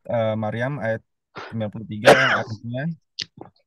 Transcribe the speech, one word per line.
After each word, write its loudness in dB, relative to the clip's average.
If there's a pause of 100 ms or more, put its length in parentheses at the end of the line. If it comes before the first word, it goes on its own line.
eh, 2
Maryam -2
ayat -2 (480)
sembilan -4
puluh -12
tiga 4
yang 6 (100)
artinya, -6 (840)